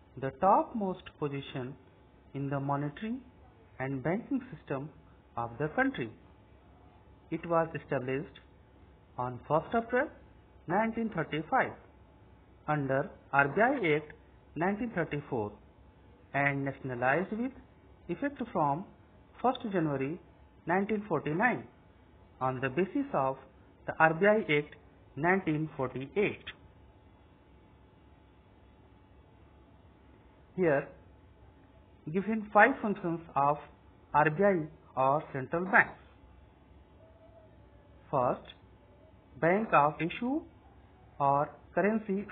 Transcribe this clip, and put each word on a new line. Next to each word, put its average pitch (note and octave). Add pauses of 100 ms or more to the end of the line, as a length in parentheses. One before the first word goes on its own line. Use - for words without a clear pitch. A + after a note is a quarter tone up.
(200)
the C3
topmost G#3 (180)
position C#3 (600)
in C#3
the C#3
monetary D3 (640)
and C3
banking G#3 (120)
system D3 (440)
of A#2
the D3+
country. B3 (1200)
It E3
was E3 (140)
established B2+ (800)
on B2
first D#3+
April B3 (580)
nineteen A3
thirty-five D#3 (960)
under C#3 (220)
R C#3
B F#3
I A3+
Act - (440)
nineteen G3+
thirty-four C#3+ (840)
and C#3
nationalized C3+
with A#3+ (580)
effect C#4 (100)
from D3+ (560)
first B3+ (120)
January D3+ (460)
nineteen G3+
forty-nine D#3+ (760)
on C3
the C3
basis G3
of C3+ (500)
the -
R D#3+
B F3
I G#3+ (200)
Act D3 (400)
nineteen D#3
forty-eight. C3+ (4000)
Here, D3+ (1200)
given G3+
five A3 (100)
functions F3 (160)
of C#3+ (540)
R D3+
B D#3
I E3
or C#3 (100)
central C#3+
banks. F#3+ (2000)
First, C#3 (960)
bank G3
of D3+
issue A#3+ (800)
or C#3+ (280)
currency G3+